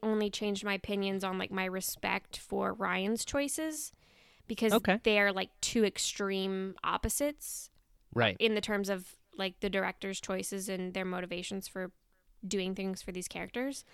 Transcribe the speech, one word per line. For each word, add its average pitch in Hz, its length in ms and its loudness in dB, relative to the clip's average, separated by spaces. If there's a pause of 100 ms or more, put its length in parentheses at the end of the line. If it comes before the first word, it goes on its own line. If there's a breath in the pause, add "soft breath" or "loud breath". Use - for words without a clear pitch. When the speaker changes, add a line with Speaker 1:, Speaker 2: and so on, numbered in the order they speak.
Speaker 1:
only 214 260 2
changed 202 360 -2
my 202 80 0
opinions 196 500 0
on, 185 140 0
like, 190 140 -2
my 190 140 0
respect 190 720 -2
for 196 360 -2
Rian's 190 500 0
choices, 302 720 -2 (540 soft breath)
because 220 260 4
Speaker 2:
Okay. 214 300 6
Speaker 1:
they're, 202 280 6
like, 190 180 -2 (120)
two 226 240 4
extreme 190 1000 0
opposites - 840 -2 (440)
Speaker 2:
Right. 113 260 6
Speaker 1:
in 220 140 4
the 208 80 0
terms 202 280 0
of, 190 260 -4 (220)
like, 190 240 -4
the 202 80 0
director's 190 500 -2
choices 190 480 -4
and 185 260 -2
their 185 120 0
motivations 180 640 -4
for 185 240 -6 (540)
doing 190 300 0
things 190 260 -4
for 185 120 -8
these 180 160 -6
characters. 240 640 -6